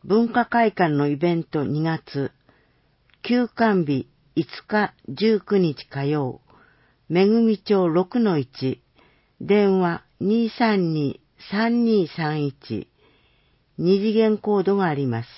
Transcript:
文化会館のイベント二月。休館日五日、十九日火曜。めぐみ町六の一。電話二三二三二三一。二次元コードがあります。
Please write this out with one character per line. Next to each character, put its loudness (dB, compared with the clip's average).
文 2
化 -2
会 0
館 0
の 0
イ -2
ベ 0
ン -4
ト -4
二 -2
月。 -6
休 0
館 0
日 -2
五 0
日、 -2
十 0
九 -2
日 0
火 -8
曜。 -4
め 2
ぐ 4
み 2
町 2
六 0
の 2
一。 -6
電 2
話 -2
二 0
三 0
二 -4
三 0
二 2
三 -4
一。 -8
二 2
次 0
元 2
コ -2
ー 0
ド 2
が 0
あ -2
り -4
ま -4
す。 -16